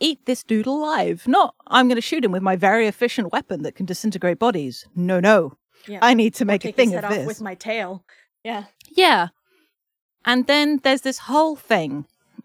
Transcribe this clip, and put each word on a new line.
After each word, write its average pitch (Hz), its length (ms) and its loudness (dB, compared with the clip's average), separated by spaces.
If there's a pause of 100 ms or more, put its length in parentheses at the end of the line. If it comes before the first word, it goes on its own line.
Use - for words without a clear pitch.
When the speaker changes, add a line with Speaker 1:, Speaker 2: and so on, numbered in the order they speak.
Speaker 1:
eat 311 240 -4
this - 180 -2
dude 220 240 -2
alive. 269 580 -2
Not, 302 300 2 (120)
I'm 254 200 4
gonna 233 140 0
shoot 311 240 -4
him 190 80 2
with 190 100 -4
my 185 140 0
very 202 300 2
efficient 220 440 -4
weapon 202 320 -6
that 160 120 -8
can 190 100 -8
disintegrate 180 540 -4
bodies. 165 540 -4
No, 180 280 0
no. 185 360 4 (300)
Speaker 2:
Yeah. 202 140 -10
Speaker 1:
I 240 140 6
need 220 200 2
to - 80 -4
Speaker 2:
Or 202 40 -2
Speaker 1:
make 208 160 0
a 220 60 -6
Speaker 2:
take 208 80 -10
his 247 80 6
Speaker 1:
thing 214 100 2
Speaker 2:
head - 80 -4
Speaker 1:
of 202 80 -4
Speaker 2:
off 208 60 -2
Speaker 1:
this." - 100 -6
Speaker 2:
with 214 140 -10
my 196 140 -10
tail. 196 480 -8 (400)
Yeah. 220 200 -8 (260)
Speaker 1:
Yeah. 247 380 4 (960)
And 247 240 0
then 294 360 2
there's 269 180 2
this 262 180 -6
whole 302 380 0
thing, 156 480 -4 (400)